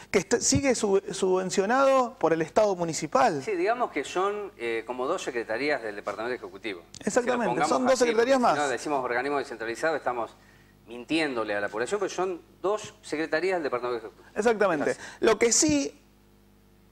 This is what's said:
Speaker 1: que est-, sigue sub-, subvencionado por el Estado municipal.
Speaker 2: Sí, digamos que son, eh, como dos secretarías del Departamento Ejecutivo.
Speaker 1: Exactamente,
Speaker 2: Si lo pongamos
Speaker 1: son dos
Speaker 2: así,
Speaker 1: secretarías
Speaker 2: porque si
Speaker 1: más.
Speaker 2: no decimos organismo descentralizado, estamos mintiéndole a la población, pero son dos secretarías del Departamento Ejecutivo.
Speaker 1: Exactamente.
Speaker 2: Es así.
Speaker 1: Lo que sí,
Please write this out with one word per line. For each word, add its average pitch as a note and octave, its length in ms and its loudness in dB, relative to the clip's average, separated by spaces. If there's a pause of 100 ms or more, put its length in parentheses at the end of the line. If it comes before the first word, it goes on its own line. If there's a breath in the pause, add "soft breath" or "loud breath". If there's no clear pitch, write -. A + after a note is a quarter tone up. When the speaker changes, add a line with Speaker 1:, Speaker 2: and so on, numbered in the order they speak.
Speaker 1:
que G3+ 100 2
est-, - 200 0
sigue C4+ 340 2
sub-, G3 400 0
subvencionado A3 1040 2
por D#3+ 140 2
el E3 100 2
Estado G3+ 360 2
municipal. E3+ 680 0
Speaker 2:
Sí, G#3 140 -4
digamos G#3+ 340 0
que C#3+ 140 -4
son, G3+ 520 -4
eh, A2+ 300 -4
como B2+ 180 -4
dos F3 160 -2
secretarías B2 600 -2
del G#2+ 160 -8
Departamento G#2 380 -6
Ejecutivo. G2 460 -10 (220)
Speaker 1:
Exactamente, A#3+ 480 0
Speaker 2:
Si A#2+ 80 -2
lo - 20 2
pongamos D3 80 0
Speaker 1:
son B3+ 140 0
dos C4 120 4
Speaker 2:
así, B3+ 100 2
Speaker 1:
secretarías A#3 340 2
Speaker 2:
porque A3+ 140 4
si C#3+ 40 2
Speaker 1:
más. D3 100 0
Speaker 2:
no C3+ 40 -2
decimos C3+ 320 -2
organismo B2+ 340 -2
descentralizado, A#2 600 -4
estamos B2 340 -4 (560 soft breath)
mintiéndole A#2+ 680 -2
a G2+ 40 0
la G2+ 80 -2
población, A#2+ 320 -2
pero F#3+ 100 -2
son F3+ 320 -4 (200)
dos G#3 400 -4
secretarías D#3 560 -2
del E3+ 60 -2
Departamento A#2+ 440 -2
Ejecutivo. - 260 -20
Speaker 1:
Exactamente. G3 580 2
Speaker 2:
Es B2 60 -2
así. - 100 -16 (120)
Speaker 1:
Lo A3 180 4
que A#3 140 4
sí, D4 500 2 (920)